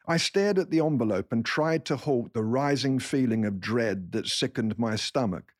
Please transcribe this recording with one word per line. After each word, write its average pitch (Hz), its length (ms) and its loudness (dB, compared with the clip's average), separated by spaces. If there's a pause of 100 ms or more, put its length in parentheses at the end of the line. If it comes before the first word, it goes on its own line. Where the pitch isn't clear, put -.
I 170 120 0
stared 196 420 2
at 175 120 0
the 160 100 4
envelope 117 500 0
and 113 140 0
tried 160 400 0
to 151 100 -2
halt 123 380 -2
the 110 100 -2
rising 131 560 2
feeling 113 460 0
of 101 160 -2
dread 101 500 -2
that 110 160 -2
sickened 113 500 -2
my 113 200 0
stomach. 104 640 -2